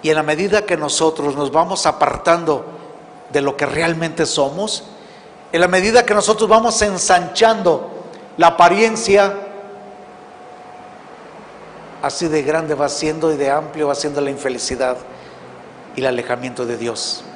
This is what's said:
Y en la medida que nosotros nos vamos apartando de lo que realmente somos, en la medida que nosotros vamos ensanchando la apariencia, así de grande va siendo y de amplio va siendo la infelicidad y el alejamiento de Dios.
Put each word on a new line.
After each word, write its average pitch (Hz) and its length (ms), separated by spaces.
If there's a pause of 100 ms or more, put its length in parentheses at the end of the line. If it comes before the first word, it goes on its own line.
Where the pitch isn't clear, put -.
Y 156 60
en 156 60
la 156 80
medida 185 420
que 175 120
nosotros 151 580
nos 139 160
vamos 180 360
apartando 156 760 (680)
de 147 100
lo 139 160
que 147 80
realmente 160 640
somos, 151 560 (680)
en 165 100
la 180 60
medida 202 380
que 208 80
nosotros 208 340
vamos 226 340
ensanchando 185 1080 (480)
la 170 100
apariencia, 196 880 (2750)
así 147 260
de 151 160
grande 151 320
va 139 140
siendo 156 420
y 147 60
de 139 120
amplio 151 380
va 139 80
siendo 147 240
la 143 100
infelicidad 127 680 (1000)
y 127 60
el 131 60
alejamiento 123 580
de 117 120
Dios. 117 460 (120)